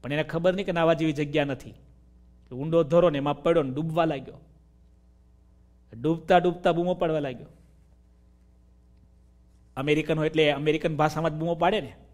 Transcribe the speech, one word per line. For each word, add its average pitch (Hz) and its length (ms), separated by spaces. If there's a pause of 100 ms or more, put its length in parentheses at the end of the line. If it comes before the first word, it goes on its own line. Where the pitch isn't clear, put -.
પણ 127 100
એને 151 100
ખબર 170 320
નહીં 196 120
કે 190 60
નાવા 165 200
જેવી 160 200
જગ્યા 147 320
નથી. 127 300 (760)
ઊંડો 160 300
ધરો 170 280
ને 143 80
એમાં 143 240
પડ્યો 165 200
ને 135 80
ડૂબવા 160 340
લાગ્યો, 139 300 (1700)
ડૂબતા 165 380
ડૂબતા 180 340
બૂમો 175 220
પાડવા 160 260
લાગ્યો. 135 260 (2250)
અમેરિકન 151 420
હોય 156 100
એટલે 156 220
અમેરિકન 151 460
ભાષામાં 156 340
જ 156 40
બૂમો 165 200
પાડે 180 260
ને 143 160 (180)